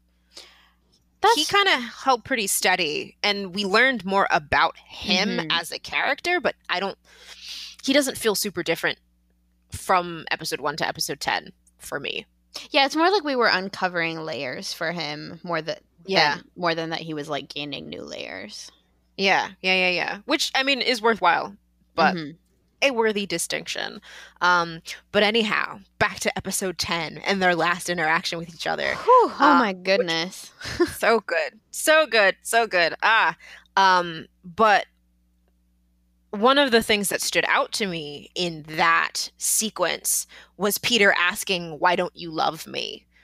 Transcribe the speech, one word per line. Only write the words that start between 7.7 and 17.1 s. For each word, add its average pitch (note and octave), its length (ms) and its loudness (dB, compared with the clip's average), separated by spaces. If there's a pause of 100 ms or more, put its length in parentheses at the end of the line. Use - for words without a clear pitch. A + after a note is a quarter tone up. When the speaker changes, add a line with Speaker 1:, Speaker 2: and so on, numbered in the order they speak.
Speaker 2:
he C4+ 120 2
doesn't C4+ 240 2
feel G#3+ 160 0
super F3 280 -4
different E3 360 -2 (720)
from F3 600 -2
episode - 300 -4
one D3 160 -2
to - 100 -2
episode - 320 -6
ten F2+ 320 -2 (280)
for - 200 -10
me. - 280 -8 (440)
Speaker 1:
Yeah, C#4+ 140 4
it's C#4+ 100 -2
more E4 160 4
like F#4+ 140 2
we C#4+ 100 -2
were A#3+ 120 4
uncovering F3+ 760 -2
layers C#3+ 540 -8
for E3 180 -6
him D#3 500 -10
more E3+ 200 -4
tha-, D#3 160 -6 (260)
Speaker 2:
Yeah. E3 300 2
Speaker 1:
than, F3 100 -10 (120)
more E3+ 180 0
than E3 160 -4
that E3 100 -4
he D#3+ 140 -8